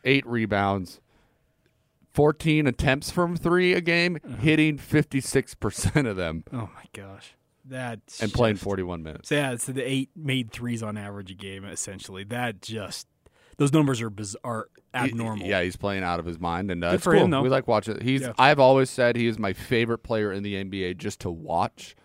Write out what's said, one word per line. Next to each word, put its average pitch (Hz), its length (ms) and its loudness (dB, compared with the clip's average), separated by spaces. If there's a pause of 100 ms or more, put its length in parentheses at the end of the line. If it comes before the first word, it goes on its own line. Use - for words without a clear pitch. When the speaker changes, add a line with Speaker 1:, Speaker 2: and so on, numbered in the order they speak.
Speaker 1:
eight 131 240 2
rebounds, 101 720 0 (1120)
fourteen 151 540 4
attempts 139 440 0
from 175 260 0
three 180 360 2
a 180 80 2
game, 170 420 2
Speaker 2:
Uh-huh. - 140 -12
Speaker 1:
hitting 156 400 4
fifty-six - 800 0
percent - 520 0
of 98 100 -4
them. 82 340 -4
Speaker 2:
Oh, 117 220 -8
my - 200 -20
gosh. 98 420 -18 (280)
That's 127 580 -12
Speaker 1:
And 107 120 -2
playing 113 220 4
Speaker 2:
just 90 80 -10
Speaker 1:
forty-one 90 400 -4
minutes. 78 260 -14
Speaker 2:
So, 147 60 2
yeah, 139 200 0
so 117 160 -8
the 127 180 -6
eight 135 260 -2
made 131 360 -4
threes 120 320 -6
on 107 140 -6
average 101 340 -10
a 95 40 -14
game, 98 280 -14
essentially. 95 640 -12
That 117 360 -6
just, 107 460 -10 (500)
those 143 140 2
numbers 139 300 4
are 113 80 -4
biz-, 104 340 -10
are 113 240 -6 (260)
Speaker 1:
He, 127 60 -2
Speaker 2:
abnormal. 113 480 -4
Speaker 1:
yeah, 95 140 2
he's 90 160 -2
playing 98 260 -2
out 87 160 -2
of 82 60 -6
his 85 140 -8
mind, 87 320 -4
and, 85 120 -4
uh, 85 60 0
Speaker 2:
Good 92 60 4
Speaker 1:
it's 180 80 -2
Speaker 2:
for 175 100 4
Speaker 1:
cool. - 120 8
Speaker 2:
him, 185 60 4
though. - 120 2
Speaker 1:
We 127 60 2
like 135 180 2
watching 107 300 0
it. - 40 -8
He's, 131 200 2
Speaker 2:
Yeah. 123 160 -6
Speaker 1:
I've 143 220 8
always 135 300 8
said 120 260 2
he 117 120 2
is 110 120 -2
my 98 140 -2
favorite 117 460 0
player 107 340 -2
in 101 100 -6
the 101 140 -4
N 95 120 -6
B 95 140 -4
A 90 100 -2
just 95 280 -8
to 92 100 -4
watch. 82 720 -4